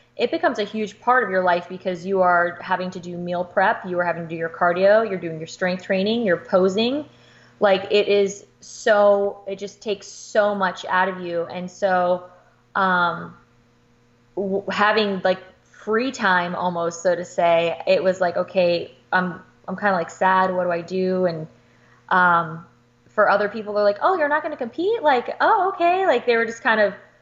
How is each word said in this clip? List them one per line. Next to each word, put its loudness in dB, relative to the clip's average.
it -2
becomes -2
a -2
huge -8
part 2
of -4
your 0
life, 0
because -8
you 0
are 2
having -4
to -10
do -12
meal -4
prep, 0
you -4
are 2
having -4
to -12
do -10
your -6
cardio, 4
you're -4
doing -8
your -12
strength -4
training, 0
you're 2
posing. 0
Like, 2
it 2
is 0
so, 2
it -8
just -14
takes -6
so 0
much -4
out 2
of -6
you. -4
And -10
so, 0
um, 0
w-, -4
having, 0
like, 0
free -4
time 0
almost, -4
so 2
to -6
say, 2
it 2
was 0
like, 0
"Okay, 0
I'm, -2
I'm -6
kinda, 0
like, -2
sad. 2
What -2
do -2
I -2
do?" -2
And, -4
um, 2
for 2
other 2
people, -8
they're 2
like, 2
"Oh, 4
you're 0
not 0
gonna -8
compete?" -4
Like, 0
"Oh, 4
okay." 2
Like, 2
they 4
were 2
just -10
kind 2
of 2